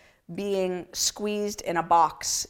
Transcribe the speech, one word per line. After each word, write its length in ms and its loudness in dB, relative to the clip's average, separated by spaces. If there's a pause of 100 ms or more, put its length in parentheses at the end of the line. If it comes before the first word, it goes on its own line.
(340)
being 600 -2
squeezed 680 -2
in 160 -2
a 60 2
box 680 2